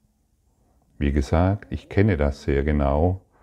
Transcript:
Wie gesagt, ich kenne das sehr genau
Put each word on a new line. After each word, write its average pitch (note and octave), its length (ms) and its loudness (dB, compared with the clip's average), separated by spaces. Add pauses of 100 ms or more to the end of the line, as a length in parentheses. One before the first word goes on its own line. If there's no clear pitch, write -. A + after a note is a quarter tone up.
(1000)
Wie C#2+ 140 0
gesagt, E2+ 580 0
ich - 200 -12
kenne G2+ 260 2
das D2 260 -2
sehr C#2 220 0
genau D2 560 0 (220)